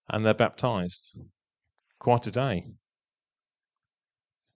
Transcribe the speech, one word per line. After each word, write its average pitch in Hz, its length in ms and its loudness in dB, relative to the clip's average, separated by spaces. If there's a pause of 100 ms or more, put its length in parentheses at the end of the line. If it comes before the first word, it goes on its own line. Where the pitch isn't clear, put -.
and 107 160 -2
they're 110 80 6
baptized. - 880 -2 (800)
Quite 120 280 2
a 107 40 -4
day, 120 340 -2 (1900)